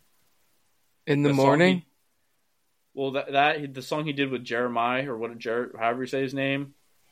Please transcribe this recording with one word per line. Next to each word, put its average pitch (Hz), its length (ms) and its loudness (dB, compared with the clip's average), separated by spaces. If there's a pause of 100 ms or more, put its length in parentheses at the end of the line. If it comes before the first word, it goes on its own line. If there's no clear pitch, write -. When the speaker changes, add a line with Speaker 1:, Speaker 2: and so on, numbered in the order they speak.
(1080)
Speaker 1:
In 143 160 2
the 143 80 6
Speaker 2:
The 139 40 2
song 135 120 4
Speaker 1:
Morning? 170 320 6
Speaker 2:
he, - 80 -14 (1080)
well, 135 180 -4
that, 139 200 -6
that, 147 420 2
the 131 80 -10
song 151 220 -2
he 151 80 -4
did 139 180 0
with 123 140 -4
Jeremiah, 120 680 0
or 117 60 -6
what, 117 200 -6
Jer-, 117 400 -4
however 117 240 0
you 127 40 -6
say 135 160 -2
his 135 120 -4
name. 139 400 -4 (380)